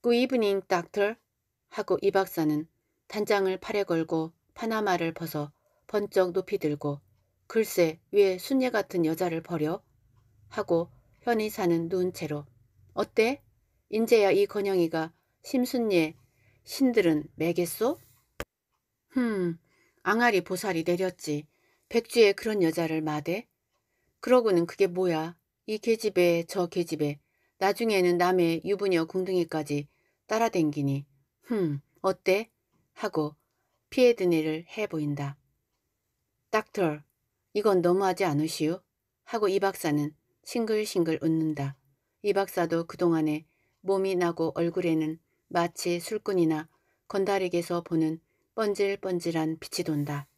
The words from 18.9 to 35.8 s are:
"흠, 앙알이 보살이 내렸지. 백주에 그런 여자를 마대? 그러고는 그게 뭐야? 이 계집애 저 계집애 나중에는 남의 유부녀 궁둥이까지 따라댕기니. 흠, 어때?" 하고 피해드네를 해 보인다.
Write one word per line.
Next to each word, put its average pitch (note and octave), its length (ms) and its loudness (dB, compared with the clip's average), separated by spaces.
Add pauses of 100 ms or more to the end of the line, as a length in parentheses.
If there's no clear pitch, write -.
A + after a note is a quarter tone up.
"흠, G3 480 -2 (460)
앙알이 A3 380 2
보살이 F3+ 440 -4
내렸지. F3 600 -2 (400)
백주에 A3+ 460 4
그런 G#3+ 300 -2
여자를 D#3+ 380 0
마대? D#3 460 -4 (720)
그러고는 A3+ 460 4
그게 G3 220 2
뭐야? F3 500 -2 (300)
이 G#3+ 100 -4
계집애 F3+ 680 2
저 F3 200 -2
계집애 D3+ 520 -2 (400)
나중에는 F#3+ 580 2
남의 F3 480 2
유부녀 F#3+ 400 0
궁둥이까지 D#3+ 840 -2 (400)
따라댕기니. D3+ 800 0 (460)
흠, E3 300 -2 (200)
어때?" F#3+ 480 0 (440)
하고 D#3 420 -4 (540)
피해드네를 E3+ 800 2
해 G#3+ 180 -6
보인다. D3 500 -6 (1120)